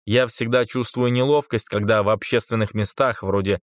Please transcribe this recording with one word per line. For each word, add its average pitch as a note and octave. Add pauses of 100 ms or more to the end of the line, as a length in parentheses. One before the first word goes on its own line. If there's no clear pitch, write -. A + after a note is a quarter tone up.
я B2
всегда A#2+
чувствую B2
неловкость, B2+
когда G#2
в G2+
общественных A2
местах, A2
вроде G2